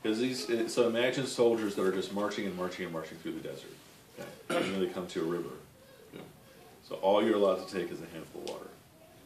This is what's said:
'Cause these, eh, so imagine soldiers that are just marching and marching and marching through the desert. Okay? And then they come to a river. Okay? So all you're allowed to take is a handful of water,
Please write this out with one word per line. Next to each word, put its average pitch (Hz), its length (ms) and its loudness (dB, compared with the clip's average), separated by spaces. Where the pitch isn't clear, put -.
'Cause 110 180 0
these, 123 300 -2
eh, 113 180 2
so 120 200 4
imagine 127 380 2
soldiers 110 500 2
that 98 80 0
are 95 80 4
just 92 220 -4
marching 104 320 -2
and 92 100 -4
marching 90 300 -4
and 82 80 -8
marching 80 240 -8
through 80 160 -8
the 78 80 -8
desert. 69 300 -10
Okay? - 460 -4
And 95 120 -2
then 95 40 0
they 90 80 2
come 87 200 -6
to 90 140 -4
a 82 40 0
river. 85 240 -2
Okay? - 100 -14
So - 80 -6
all 104 280 6
you're 110 120 6
allowed 95 320 6
to - 60 -10
take 90 180 -2
is 80 100 -8
a 82 40 -10
handful 80 380 -12
of - 60 -8
water, - 200 -10